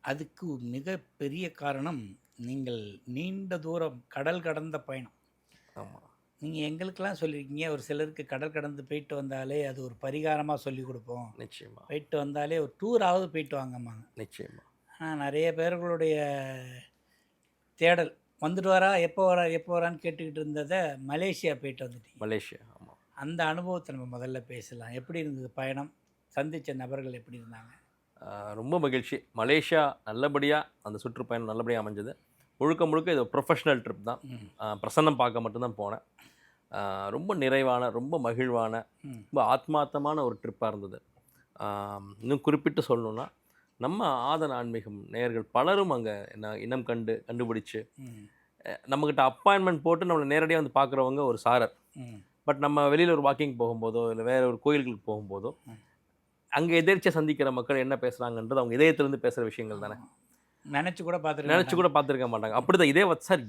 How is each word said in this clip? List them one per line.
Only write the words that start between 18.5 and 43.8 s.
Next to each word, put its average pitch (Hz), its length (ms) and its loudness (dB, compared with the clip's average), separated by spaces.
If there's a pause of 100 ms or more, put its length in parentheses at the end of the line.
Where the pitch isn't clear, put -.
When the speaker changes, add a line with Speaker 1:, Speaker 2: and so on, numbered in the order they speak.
Speaker 1:
வரா, 190 320 6
எப்போ 180 340 4
வரா, 170 160 2
எப்போ 170 280 -2
வரான்னு?" 170 140 0
கேட்டுக்கிட்டு 160 360 -8
இருந்ததை 151 500 -4
மலேசியா 151 760 -2
போயிட்டு 131 320 -10
வந்துட்டீங்க. 120 360 -14
Speaker 2:
மலேசியா, 107 360 -4
ஆமா. - 340 -20 (220)
Speaker 1:
அந்த 160 300 -4
அனுபவத்தை 175 500 -4
நம்ம 127 220 -10
முதல்ல 127 220 -8
பேசலாம். 120 520 -14
எப்படி 127 280 -8
இருந்தது 135 300 -8
பயணம்? 135 440 -6 (420)
சந்திச்ச 147 380 -4
நபர்கள் 131 400 -8
எப்படி 120 280 -16
இருந்தாங்க? 113 320 -20 (500)
Speaker 2:
ஆ, 104 300 -10
ரொம்ப 131 260 0
மகிழ்ச்சி. 131 440 0 (120)
மலேசியா 147 680 4
நல்லபடியா, 143 640 2 (120)
அந்த 104 160 -10
சுற்றுப்பயணம் 117 520 -6
நல்லபடியா 113 320 0
அமைஞ்சது. 104 360 -8 (400)
முழுக்க 160 280 4
முழுக்க 160 260 2
இது 135 120 4
ப்ரொஃபஷனல் 139 580 2
ட்ரிப் 104 220 -10
தான். 120 200 -6
Speaker 1:
ம். 127 120 -14 (240)
Speaker 2:
ஆ, 107 180 -4
பிரசன்னம் 151 380 4
பார்க்க 120 260 2
மட்டும்தான் 113 360 -4
போனேன். 104 240 -6 (720)
ஆ, 98 320 -4
ரொம்ப 170 280 -4
நிறைவான, 131 540 2
ரொம்ப 135 300 -4
மகிழ்வான, 117 640 0 (160)
Speaker 1:
ம். 135 160 -14 (140)
Speaker 2:
ரொம்ப 127 240 4
ஆத்மார்த்தமான 147 680 0
ஒரு 117 180 -2
ட்ரிப்பா 110 260 -4
இருந்தது. 101 340 -8 (600)
ஆ, 101 400 -6 (200)
இன்னும் 135 200 0
குறிப்பிட்டு 147 460 2
சொல்லணும்னா, 117 400 0 (500)
நம்ம 175 300 -2